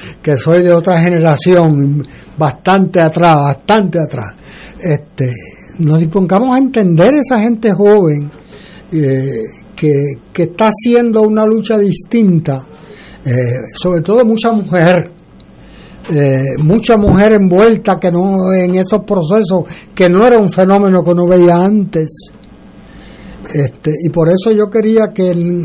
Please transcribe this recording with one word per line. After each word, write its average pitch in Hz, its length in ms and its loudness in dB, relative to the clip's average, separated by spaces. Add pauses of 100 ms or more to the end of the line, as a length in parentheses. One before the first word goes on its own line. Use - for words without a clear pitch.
(200)
que 147 160 -2
soy 165 260 0
de 175 100 2
otra 170 280 2
generación, 160 1040 2 (320)
bastante 185 640 0
atrás, 165 420 2
bastante 175 600 -2
atrás, 117 300 -10 (460)
este, 143 500 -4 (480)
nos 160 220 0
dispongamos 190 540 0
a 262 40 2
entender 208 560 2
esa 262 260 0
gente 226 320 -2
joven, 170 560 2 (640)
eh, 135 380 -2 (460)
que, 143 260 0 (300)
que 175 120 -4
está 214 260 -2
haciendo 226 520 0
una 214 240 0
lucha 220 320 0
distinta, 185 880 0 (600)
eh, 127 80 -4 (400)
sobre 180 280 -4
todo 208 240 0
mucha 226 260 -2
mujer, 180 600 0 (1000)
eh, 135 300 0 (160)
mucha 208 380 2
mujer 208 380 4
envuelta 196 680 2
que 185 100 -2
no, 185 420 -2
en 180 220 0
esos 185 320 -2
procesos, 185 560 -2 (320)
que 180 140 2
no 190 180 4
era 240 140 4
un 185 100 0
fenómeno 190 540 2
que 170 60 0
uno 175 180 0
veía 175 360 4
antes. 190 440 -2 (1500)
Este, 147 380 -4 (120)
y 160 60 -2
por 160 180 0
eso 185 220 0
yo 208 180 0
quería 220 460 0
que 185 160 -2
el, 175 340 -4